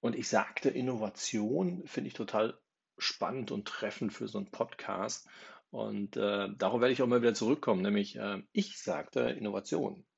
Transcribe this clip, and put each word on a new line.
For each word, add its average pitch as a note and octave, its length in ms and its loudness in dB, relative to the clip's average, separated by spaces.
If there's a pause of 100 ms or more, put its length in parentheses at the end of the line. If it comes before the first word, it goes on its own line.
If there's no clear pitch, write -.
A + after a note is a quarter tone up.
Und A#2 100 2
„ich A#2 140 -6
sagte - 400 2
Innovation“ B2+ 1160 0
finde G#2+ 220 -4
ich - 40 -16
total A2 460 0 (400)
spannend A2+ 500 -2
und - 180 -4
treffend - 460 -4
für A2+ 140 -6
so G#2+ 100 -6
einen G2 140 -6
Podcast. - 760 -4 (440)
Und, G#2 440 -4
äh, G2+ 400 2
darauf A2+ 240 2
werde B2+ 140 6
ich B2+ 80 2
auch B2+ 60 4
mal A#2+ 160 6
wieder A#2 100 6
zurückkommen, A2+ 480 2
nämlich, G2+ 340 2
äh, G2+ 360 -4
ich - 280 -2
sagte D3+ 420 -2
Innovation. G#2+ 840 -2 (120)